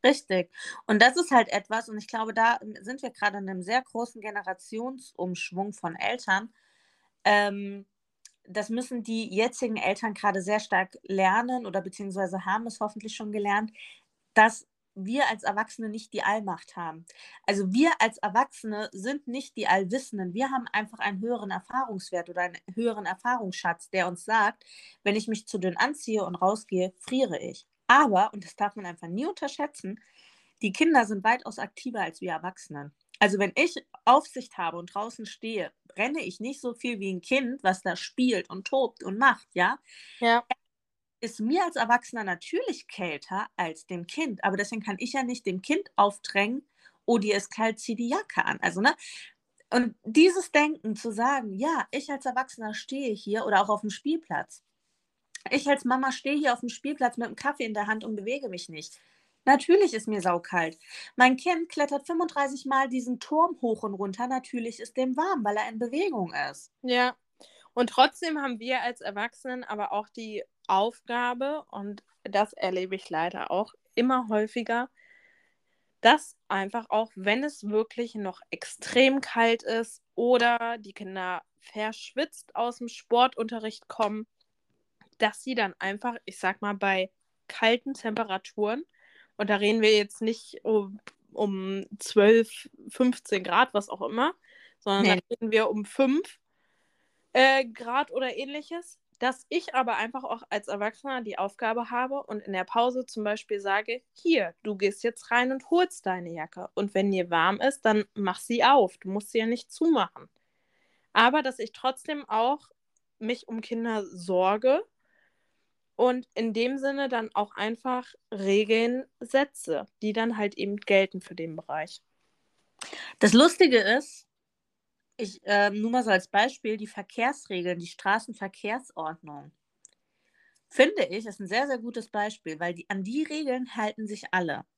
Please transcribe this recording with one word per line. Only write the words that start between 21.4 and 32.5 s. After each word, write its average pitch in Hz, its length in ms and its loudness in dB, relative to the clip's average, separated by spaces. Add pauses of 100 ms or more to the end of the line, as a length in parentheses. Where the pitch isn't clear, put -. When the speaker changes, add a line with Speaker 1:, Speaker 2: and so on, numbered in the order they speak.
Speaker 1:
Erfahrungswert 185 800 -6
oder 175 120 -4
einen 175 160 -6 (160)
höheren 220 320 -2
Erfahrungsschatz, 190 840 -4
der 180 180 0
uns 175 160 -8
sagt, 214 400 0 (400)
wenn 202 120 2
ich 214 120 -4
mich 220 200 -6
zu 214 100 -6
dünn 180 200 -2
anziehe 233 460 -2
und 175 120 -6
rausgehe, 190 640 0
friere 254 420 -2
ich. - 260 -12 (220)
Aber, 226 460 8
und 196 100 -12
das - 120 -20
darf 202 200 -2
man 202 100 -10
einfach 170 220 -12
nie 208 180 -4
unterschätzen, 294 720 -6 (640)
die 208 100 -2
Kinder 285 340 6
sind 202 180 -4
weitaus 233 340 0
aktiver - 440 -8
als 160 180 -6
wir 180 120 -6
Erwachsenen. 160 600 -10 (280)